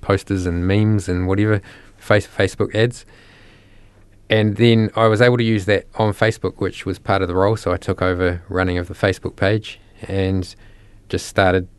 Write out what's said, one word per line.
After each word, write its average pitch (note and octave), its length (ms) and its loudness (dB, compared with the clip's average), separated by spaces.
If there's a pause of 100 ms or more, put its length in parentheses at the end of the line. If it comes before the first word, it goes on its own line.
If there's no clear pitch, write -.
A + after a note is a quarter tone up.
posters F#2+ 440 -2
and F2 220 -2
memes G#2+ 400 2
and F2+ 180 -2
whatever, G#2 340 0 (380)
face-, - 300 0
Facebook - 480 -2
ads. A#2+ 280 -2 (1300)
And G#2+ 260 2
then A2+ 400 4
I A2+ 120 4
was A2 120 2
able B2 160 4
to A#2+ 80 0
use A2 220 0
that G2+ 200 0 (100)
on G#2+ 160 0
Facebook, - 480 -2
which - 260 -6
was F#2+ 120 -6
part G2 240 -2
of F2+ 60 -2
the F2 60 -4
role, G2 220 2
so G2 160 -4
I F2 40 -2
took - 260 -6
over F2+ 460 -2
running F2+ 300 -2
of F2 100 -6
the F2+ 60 -12
Facebook - 420 -4
page G#2 420 -2 (280)
and F#2+ 480 -4 (540)
just - 180 -6
started F#2 420 2 (100)